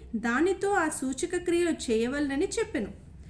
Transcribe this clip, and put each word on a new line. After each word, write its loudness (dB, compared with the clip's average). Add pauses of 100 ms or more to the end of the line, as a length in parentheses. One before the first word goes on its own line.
(160)
దానితో 2
ఆ 4
సూచక -2
క్రియలు 0
చేయవలనని 2
చెప్పెను. -4 (180)